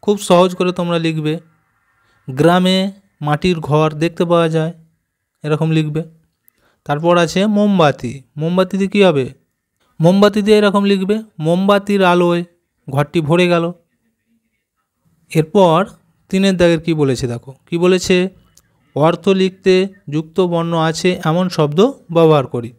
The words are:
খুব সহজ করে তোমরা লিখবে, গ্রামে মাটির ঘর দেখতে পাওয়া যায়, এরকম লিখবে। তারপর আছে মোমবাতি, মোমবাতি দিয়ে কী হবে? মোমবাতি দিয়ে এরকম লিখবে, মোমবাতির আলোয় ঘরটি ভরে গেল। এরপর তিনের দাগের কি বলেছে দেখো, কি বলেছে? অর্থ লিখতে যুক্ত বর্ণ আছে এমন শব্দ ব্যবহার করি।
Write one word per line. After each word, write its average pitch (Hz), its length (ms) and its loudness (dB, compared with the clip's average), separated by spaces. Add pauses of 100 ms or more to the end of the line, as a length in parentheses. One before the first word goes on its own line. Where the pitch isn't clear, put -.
খুব 208 120 0 (140)
সহজ 180 280 6
করে 180 220 -2
তোমরা 170 260 -2
লিখবে, 156 280 -4 (920)
গ্রামে 185 500 2 (480)
মাটির 151 320 -2 (120)
ঘর 156 180 2 (160)
দেখতে 165 280 -2
পাওয়া 170 240 2
যায়, 160 180 -2 (720)
এরকম 156 340 -2
লিখবে। 156 240 -4 (840)
তারপর 156 280 0 (100)
আছে 170 160 -2 (180)
মোমবাতি, 170 560 0 (260)
মোমবাতি 180 400 -2
দিয়ে 196 140 -2
কী 202 140 2
হবে? 143 180 0 (760)
মোমবাতি 202 460 2
দিয়ে 214 140 4
এরকম 202 320 0
লিখবে, 196 240 -2 (300)
মোমবাতির 202 560 0 (100)
আলোয় 175 300 0 (460)
ঘরটি 143 400 -2
ভরে 170 260 2
গেল। 170 120 -2 (1700)
এরপর 160 460 2 (540)
তিনের 190 280 0
দাগের 170 260 2
কি 170 60 -2 (100)
বলেছে 131 320 -2
দেখো, 123 180 -14 (160)
কি - 160 -8
বলেছে? 180 320 0 (800)
অর্থ 170 280 0 (180)
লিখতে 185 320 0 (400)
যুক্ত 160 240 -6 (140)
বর্ণ 170 220 -2 (160)
আছে 165 200 -2 (200)
এমন 175 160 0 (120)
শব্দ 151 220 0 (360)
ব্যবহার 156 380 4
করি। 117 260 -8